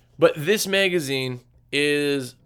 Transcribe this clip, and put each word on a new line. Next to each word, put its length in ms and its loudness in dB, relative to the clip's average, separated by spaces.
But 160 6
this 320 -2
magazine 720 0
is 640 -2